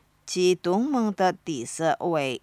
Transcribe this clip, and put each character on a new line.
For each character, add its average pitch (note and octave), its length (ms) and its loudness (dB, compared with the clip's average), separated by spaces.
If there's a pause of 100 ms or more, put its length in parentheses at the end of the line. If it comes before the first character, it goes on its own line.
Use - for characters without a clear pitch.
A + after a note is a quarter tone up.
(260)
其 F3+ 300 2
东 F#3 280 0
盟 A#3 300 0
的 F3+ 180 4
第 C3 320 -6
四 D#3+ 360 -2
位， C#3+ 420 -2